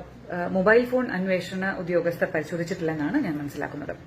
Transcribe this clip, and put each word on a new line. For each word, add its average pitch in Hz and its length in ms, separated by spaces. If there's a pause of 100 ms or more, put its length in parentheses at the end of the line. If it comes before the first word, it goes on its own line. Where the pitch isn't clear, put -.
(360)
ആ, 175 120
മൊബൈൽ 196 380
ഫോൺ 254 260
അന്വേഷണ 185 680
ഉദ്യോഗസ്ഥർ 170 560
പരിശോധിച്ചിട്ടില്ലെന്നാണ് 165 840
ഞാൻ 175 200
മനസ്സിലാക്കുന്നത്. 143 580 (120)